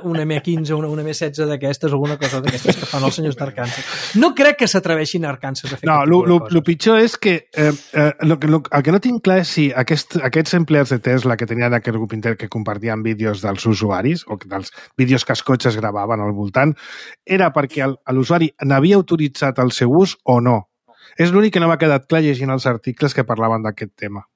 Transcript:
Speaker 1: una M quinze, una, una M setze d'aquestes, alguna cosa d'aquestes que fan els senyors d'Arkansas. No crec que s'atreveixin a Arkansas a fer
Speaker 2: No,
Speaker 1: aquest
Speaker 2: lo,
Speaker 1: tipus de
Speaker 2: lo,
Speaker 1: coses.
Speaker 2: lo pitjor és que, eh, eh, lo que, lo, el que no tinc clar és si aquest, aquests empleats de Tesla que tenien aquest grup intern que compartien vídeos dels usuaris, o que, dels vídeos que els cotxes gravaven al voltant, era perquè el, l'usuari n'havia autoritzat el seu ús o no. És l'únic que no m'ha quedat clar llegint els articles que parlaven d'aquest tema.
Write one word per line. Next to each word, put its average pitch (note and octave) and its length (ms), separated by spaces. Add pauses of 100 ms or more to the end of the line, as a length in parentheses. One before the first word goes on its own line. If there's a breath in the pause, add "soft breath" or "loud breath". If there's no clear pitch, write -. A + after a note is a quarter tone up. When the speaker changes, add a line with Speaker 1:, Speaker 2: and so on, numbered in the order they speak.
Speaker 1:
una E3 180
M D3+ 200
quinze, D#3+ 320
una, D#3 140
una D3+ 140
M D#3 120
setze D3+ 320
d'aquestes, C#3+ 460
alguna C#3+ 260
cosa C3+ 220
d'aquestes C3+ 380
que - 80
fan C3+ 180
els C3 140
senyors D3+ 180
d'Arkansas. - 800
No C#4+ 220
crec C#4+ 240
que A3+ 80
s'atreveixin E3 560
a D3 80
Arkansas C3+ 400
a - 80
fer E3 80
Speaker 2:
No, D#3 80
Speaker 1:
aquest C#3+ 160
Speaker 2:
lo, F3+ 60
Speaker 1:
tipus E3+ 80
de - 60
Speaker 2:
lo, F3 60
Speaker 1:
coses. - 140
Speaker 2:
lo E3 100
pitjor A3 380
és A3+ 160
que, G3 160 (180)
eh, D3+ 220 (180)
eh, D3+ 300
lo D#3 180
que, D3+ 80
lo, D#3+ 140 (100)
el C#3+ 120
que D#3 100
no G3 80
tinc B3 240
clar F#3+ 140
és F3 100
si D3+ 160 (100)
aquest, - 480
aquests C#3+ 300
empleats D3+ 380
de B2 80
Tesla B2 360
que A2+ 140
tenien A#2+ 240
aquest A#2 240
grup A2 160
intern A2 240
que A2 100
compartien A2 560
vídeos G#2+ 380
dels G2 240
usuaris, G#2+ 640
o G#2+ 80
que, G2+ 100
dels G2 240 (240 loud breath)
vídeos B2+ 300
que B2 80
els - 100
cotxes B2 320
gravaven G#2+ 460
al G#2 100
voltant, G#2 420 (520 loud breath)
era F#3 260
perquè C#3 320
el, C3+ 140 (180)
l'usuari D#3+ 380 (100)
n'havia C#3 320
autoritzat D3+ 640
el B2+ 140
seu A#2+ 180
ús F3+ 320
o B2 160
no. A#2 300 (480 soft breath)
És F3 160
l'únic G#3 180
que F#3 80
no E3 80
m'ha E3 140
quedat D3 260
clar D#3+ 140
llegint C3+ 300
els C3 140
articles B2+ 480
que B2+ 120
parlaven A2+ 380
d'aquest G#2+ 340
tema. G2+ 260 (120)